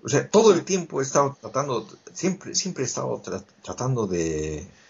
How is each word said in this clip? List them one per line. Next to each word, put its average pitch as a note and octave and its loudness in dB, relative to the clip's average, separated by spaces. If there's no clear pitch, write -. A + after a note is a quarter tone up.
o - -6
sea, C#3 2
todo A3 8
el E3+ 4
tiempo E3+ -2
he C3+ 0
estado C#3 2
tratando, B2+ -4
siempre, - -4
siempre F3 -2
he A#2+ -2
estado B2+ -4
tra-, F#2+ -6
tratando A#2+ -2
de, D#2 -2